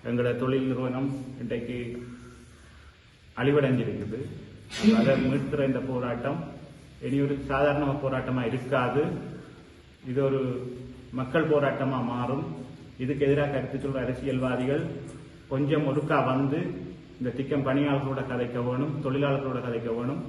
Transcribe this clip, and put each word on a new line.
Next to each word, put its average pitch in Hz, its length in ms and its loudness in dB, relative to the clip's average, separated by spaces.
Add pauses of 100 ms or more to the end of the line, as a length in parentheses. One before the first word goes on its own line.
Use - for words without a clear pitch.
எங்களோட 120 300 2
தொழில் 131 320 2
நிறுவனம் 127 420 0 (300)
இன்றைக்கு 120 380 -4 (1600)
அழிவடைஞ்சிருக்குது. 120 800 2 (800)
அதை 135 220 6
மீட்கிற 135 460 2
இந்த 127 140 2
போராட்டம் 123 600 -2 (640)
இனி 139 200 2
ஒரு 143 160 2 (100)
சாதாரண 143 380 4
போராட்டமா 131 580 0
இருக்காது. 127 600 2 (1040)
இது 131 160 0
ஒரு 135 180 2 (720)
மக்கள் 151 380 0
போராட்டமா 135 540 2
மாறும். 123 400 -2 (540)
இதுக்கு 139 280 0
எதிராக 143 260 4
கருத்து 131 260 -2
சொல்ற 131 200 -2
அரசியல்வாதிகள் 127 840 0 (640)
கொஞ்சம் 143 400 2
ஒடுக்கா 143 380 2
வந்து 135 340 2 (580)
இந்த 123 200 -2
திக்கம் 139 280 0
பணியாளர்களோட 135 640 2
கதைக்க 123 340 -2
வேணும், 131 320 0 (100)
தொழிலாளர்களோட 135 580 0
கதைக்க 117 360 -4
வேணும் 135 320 -2